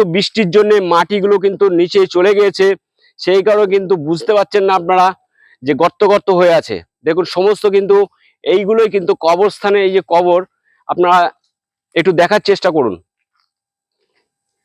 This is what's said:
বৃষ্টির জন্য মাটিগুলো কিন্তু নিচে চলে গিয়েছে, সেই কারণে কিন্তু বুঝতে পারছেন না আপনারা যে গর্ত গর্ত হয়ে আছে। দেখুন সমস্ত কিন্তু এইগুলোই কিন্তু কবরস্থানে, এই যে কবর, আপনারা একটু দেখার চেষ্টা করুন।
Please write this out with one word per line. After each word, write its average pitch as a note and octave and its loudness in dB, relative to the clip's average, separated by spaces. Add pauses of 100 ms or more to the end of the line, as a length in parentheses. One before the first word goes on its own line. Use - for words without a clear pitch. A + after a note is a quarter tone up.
(120)
বৃষ্টির G3 -2
জন্য G#3 2 (220)
মাটিগুলো G3 0
কিন্তু G3 -2
নিচে F3 0
চলে F3+ 0
গিয়েছে, G3 0 (540)
সেই F#3+ 0
কারণে G#3 0
কিন্তু F#3+ -2
বুঝতে D#3+ -4
পারছেন G#3 0
না F#3+ 0
আপনারা F3+ 2 (560)
যে C3 -2
গর্ত E3 -2
গর্ত G3+ 0
হয়ে F3+ 2
আছে। A2+ -6 (260)
দেখুন E3 -2
সমস্ত F#3+ -2 (120)
কিন্তু G3 2 (480)
এইগুলোই G3+ 0
কিন্তু F#3+ -2
কবরস্থানে, G3 0
এই F#3+ 0
যে F#3 -2
কবর, F3 2 (480)
আপনারা F3 2 (760)
একটু E3 0
দেখার F3 0
চেষ্টা F#3+ 0
করুন। C3 -2 (1700)